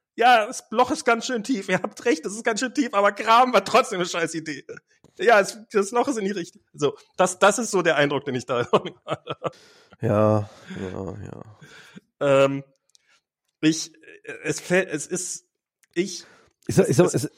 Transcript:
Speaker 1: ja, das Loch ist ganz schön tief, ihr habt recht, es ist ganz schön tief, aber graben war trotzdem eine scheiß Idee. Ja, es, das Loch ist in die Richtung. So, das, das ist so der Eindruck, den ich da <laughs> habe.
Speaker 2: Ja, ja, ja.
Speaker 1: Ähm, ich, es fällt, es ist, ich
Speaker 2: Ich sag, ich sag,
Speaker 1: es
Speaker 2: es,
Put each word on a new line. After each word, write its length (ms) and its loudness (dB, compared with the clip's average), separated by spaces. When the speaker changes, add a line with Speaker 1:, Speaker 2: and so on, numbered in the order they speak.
Speaker 1:
ja, 300 6
das 220 -12
Loch 220 2
ist 140 -6
ganz 200 0
schön 180 -4
tief, 260 -4
ihr 120 0
habt 240 -8
recht, 200 0
es 100 -8
ist 80 -12
ganz 160 -2
schön 140 -4
tief, 200 -2
aber 200 2
graben 400 4
war 100 4
trotzdem 360 0
eine 80 -2
scheiß 280 -4
Idee. 300 -10
Ja, 220 4
es, 180 -2
das 200 -2
Loch 180 0
ist 80 -4
in 80 -4
die 60 -2
Richtung. 300 -10
So, 240 -2
das, 240 0
das 180 4
ist 140 -4
so 100 0
der 140 2
Eindruck, 300 0
den 100 -4
ich 100 -6
da 240 -2
<laughs> 20 -20
habe. 220 0
Speaker 2:
Ja, 480 2
ja, 440 -10
ja. 200 -16
Speaker 1:
Ähm, 440 2
ich, 320 0
es 160 -6
fällt, 300 -2
es 180 -8
ist, 380 -10
ich 320 -6
Speaker 2:
Ich 80 -6
sag, 140 4
ich 80 0
sag, 100 6
Speaker 1:
es 60 -4
Speaker 2:
es, 240 -4